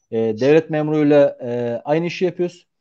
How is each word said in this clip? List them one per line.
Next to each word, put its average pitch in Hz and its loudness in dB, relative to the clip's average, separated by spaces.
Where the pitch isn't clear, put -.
E, 113 -4
devlet 123 2
memuruyla, 151 2
e, 120 -6
aynı 160 -2
işi 175 -4
yapıyoruz. 175 -6